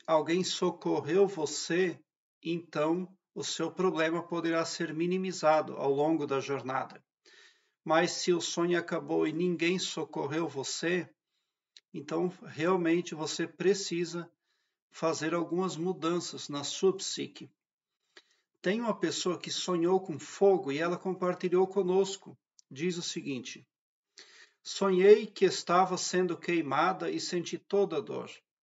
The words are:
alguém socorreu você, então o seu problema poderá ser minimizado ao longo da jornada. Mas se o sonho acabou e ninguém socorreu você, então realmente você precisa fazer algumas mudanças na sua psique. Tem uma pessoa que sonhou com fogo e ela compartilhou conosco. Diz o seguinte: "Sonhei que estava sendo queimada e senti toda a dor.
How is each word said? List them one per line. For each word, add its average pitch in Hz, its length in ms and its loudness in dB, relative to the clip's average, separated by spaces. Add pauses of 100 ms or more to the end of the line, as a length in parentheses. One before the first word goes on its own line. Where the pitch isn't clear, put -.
alguém 160 380 2
socorreu 170 840 0
você, 165 720 -2 (440)
então 165 640 -2 (260)
o 147 100 -8
seu 160 280 -4
problema 165 500 0
poderá 165 420 -2
ser 160 300 -4
minimizado 160 840 0
ao 139 140 0
longo 147 360 2
da 135 120 0
jornada. 131 640 -6 (800)
Mas 165 280 4
se - 200 0
o 165 100 2
sonho 175 360 0
acabou 165 480 -2
e 156 80 -2
ninguém 175 460 0
socorreu 156 680 -4
você, 160 640 -4 (840)
então 170 340 -4 (160)
realmente 170 720 0
você 156 320 -4
precisa 170 840 -2 (600)
fazer 160 440 -2
algumas 165 440 -2
mudanças 165 720 -2
na 143 140 -6
sua 190 320 0
psique. - 540 -8 (1120)
Tem 208 200 0
uma 226 180 -2
pessoa 170 400 -2
que - 120 -10
sonhou 180 500 0
com 160 180 -8
fogo 180 520 4
e 139 80 -2
ela 175 180 0
compartilhou 180 680 0
conosco. 190 720 0 (320)
Diz 165 280 -4
o 170 60 -6
seguinte: 139 640 -8 (960)
"Sonhei 196 640 6
que - 180 2
estava 175 520 2
sendo 180 400 0
queimada 165 720 0
e 160 100 -4
senti 175 380 -4
toda 180 400 0
a 135 40 0
dor. 127 280 -10 (340)